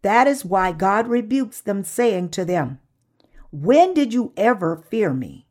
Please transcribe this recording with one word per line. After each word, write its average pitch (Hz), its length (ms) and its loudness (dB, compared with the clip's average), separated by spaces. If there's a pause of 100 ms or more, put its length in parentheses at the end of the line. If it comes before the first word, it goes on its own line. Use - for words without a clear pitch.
That 233 260 4
is 277 180 -2
why 185 260 0
God 196 380 0
rebukes 240 500 -2
them, 196 240 -4
saying 190 460 -2
to 180 160 -6
them, 151 340 -2 (720)
"When 277 420 4
did 285 200 0
you 240 240 -2
ever 185 400 0
fear 202 360 -2
me? 131 380 -8